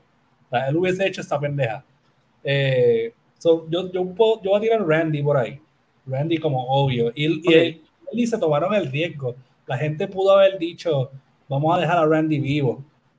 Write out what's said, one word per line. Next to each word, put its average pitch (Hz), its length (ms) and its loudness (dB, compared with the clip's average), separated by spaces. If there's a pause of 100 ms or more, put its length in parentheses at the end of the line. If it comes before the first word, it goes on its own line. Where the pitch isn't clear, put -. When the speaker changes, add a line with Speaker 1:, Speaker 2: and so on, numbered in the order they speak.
(460)
Speaker 1:
O - 40 -14
sea, 127 180 0
él 147 80 0
hubiese 185 300 0
hecho 185 140 -4
esta 156 180 -4
pendeja. 139 460 -4 (580)
Eh, 127 720 2 (260)
so, 165 320 2
yo, 180 220 -4
yo 185 140 -2
puedo, 220 360 0
yo 190 80 -2
voy 208 80 2
a 208 40 -2
tirar 220 240 0
Randy 156 360 0
por 147 140 0
ahí. 117 240 -4 (440)
Randy 147 340 -2
como 131 280 -4
obvio. 127 480 0
Y, 151 120 -2
y 156 120 0 (100)
Speaker 2:
Ok. 160 60 6
Speaker 1:
él, 165 280 2 (300)
él 220 60 -6
y 240 80 2
se 226 120 -2
tomaron 165 360 0
el 170 160 -2
riesgo. 139 460 -6 (300)
La 135 120 -6
gente 156 300 -4
pudo 190 280 4
haber 190 220 6
dicho, 165 520 -4 (380)
"Vamos 151 280 0
a 180 40 2
dejar 170 180 2
a 160 80 2
Randy 156 340 2
vivo". 135 420 -2 (360)